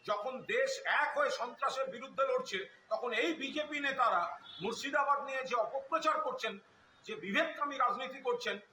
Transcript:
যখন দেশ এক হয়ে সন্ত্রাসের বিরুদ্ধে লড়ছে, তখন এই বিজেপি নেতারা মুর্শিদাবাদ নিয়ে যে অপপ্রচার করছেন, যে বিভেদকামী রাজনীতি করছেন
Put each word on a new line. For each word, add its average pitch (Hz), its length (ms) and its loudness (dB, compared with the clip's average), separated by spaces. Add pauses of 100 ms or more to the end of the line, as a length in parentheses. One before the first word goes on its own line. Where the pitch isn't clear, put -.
(100)
যখন 208 220 -2 (200)
দেশ 466 180 4 (320)
এক 285 140 2
হয়ে 277 140 4 (100)
সন্ত্রাসের 247 540 -2
বিরুদ্ধে 262 360 -2
লড়ছে, 247 280 0 (320)
তখন 220 200 -2 (120)
এই 330 80 2 (120)
বিজেপি 294 440 -4
নেতারা 240 360 4 (400)
মুর্শিদাবাদ 277 560 2 (100)
নিয়ে 262 220 -2
যে 240 40 0 (100)
অপপ্রচার 311 520 2 (100)
করছেন, 226 260 -2 (540)
যে 214 60 -6 (120)
বিভেদকামী 285 540 0
রাজনীতি 254 480 2
করছেন 233 300 0 (160)